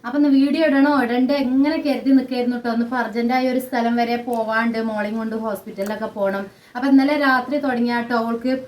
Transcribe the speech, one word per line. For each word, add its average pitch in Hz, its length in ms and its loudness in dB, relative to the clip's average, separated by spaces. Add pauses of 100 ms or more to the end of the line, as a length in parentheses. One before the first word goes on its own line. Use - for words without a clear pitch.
അപ്പൊ 240 140 -6
ഇന്ന് 294 180 4
വീഡിയോ 294 300 4
ഇടണോ 277 360 4
ഇടണ്ടേ 247 320 2 (100)
എങ്ങനെ 269 300 2 (100)
കരുതി 262 320 0
നിൽക്കായിരുന്നു 240 440 0
ട്ടോ. 233 140 -4
ഇന്നിപ്പോ 233 260 -2
അർജന്റ് 233 360 -2
ആയ 254 160 2
ഒരു 262 120 0
സ്ഥലം 233 340 0
വരെ 233 160 0 (120)
പോവാണ്ട് 226 600 -2
മോളെയും 214 340 -4
കൊണ്ട് 220 220 -6
ഹോസ്പിറ്റലിലൊക്കെ 208 720 -6
പോണം. 196 300 -2 (300)
അപ്പൊ 247 160 -4
ഇന്നലെ 277 260 4 (100)
രാത്രി 254 380 0
തുടങ്ങിയാട്ടോ 240 560 -2
അവൾക്ക് 233 320 -2 (140)